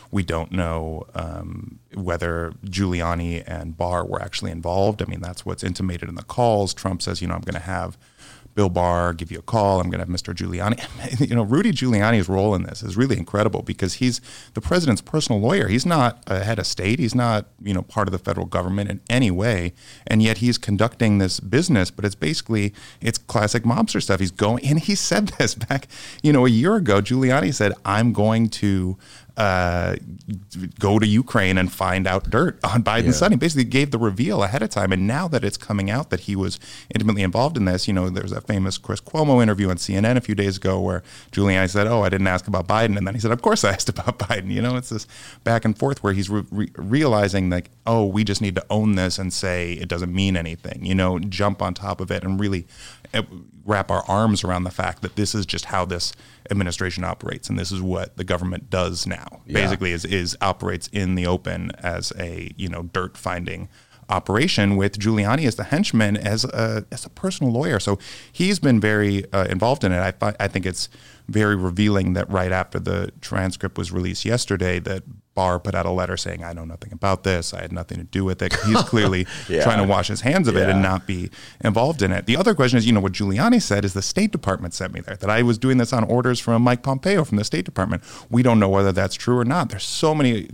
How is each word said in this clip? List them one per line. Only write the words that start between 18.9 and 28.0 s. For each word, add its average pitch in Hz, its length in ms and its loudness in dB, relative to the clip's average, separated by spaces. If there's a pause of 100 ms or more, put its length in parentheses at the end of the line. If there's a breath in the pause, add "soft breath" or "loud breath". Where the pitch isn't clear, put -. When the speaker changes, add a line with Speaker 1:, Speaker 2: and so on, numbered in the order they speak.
Speaker 1:
in 98 180 -8
any 120 220 2
way. 90 420 0 (340 loud breath)
And 110 160 4
yet 110 160 4
he's 120 200 2
conducting 104 600 2
this 92 220 0
business, 110 500 2
but - 140 -6
it's 101 100 -2
basically, 113 600 -2 (260 loud breath)
it's 117 160 -2
classic 107 460 0
mobster 151 400 0
stuff. 95 180 0
He's 92 100 0
going, 107 360 0
and 147 120 4
he 196 160 0
said 208 340 0
<laughs> - 100 -6
this 120 160 0
back, - 340 -4 (340 loud breath)
you 151 120 6
know, 127 100 6
a 127 60 6
year 139 260 4
ago. 110 240 4
Giuliani 131 540 2
said, 101 180 2 (140)
"I'm 107 260 2